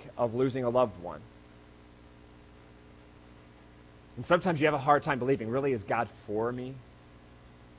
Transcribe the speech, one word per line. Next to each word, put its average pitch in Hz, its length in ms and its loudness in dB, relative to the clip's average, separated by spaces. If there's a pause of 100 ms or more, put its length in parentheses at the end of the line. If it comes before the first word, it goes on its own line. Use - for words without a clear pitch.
(180)
of 117 160 0
losing 127 300 0
a 120 40 0
loved 117 340 2
one. 82 180 -12 (3000)
And 123 100 -10
sometimes 170 340 4
you 151 60 4
have 151 80 4
a 139 40 2
hard 143 240 4
time 139 160 0
believing, 120 300 0
really, 139 240 0
is 107 120 -4
God 117 240 -2 (180)
for 110 240 -2
me 127 240 -10 (1040)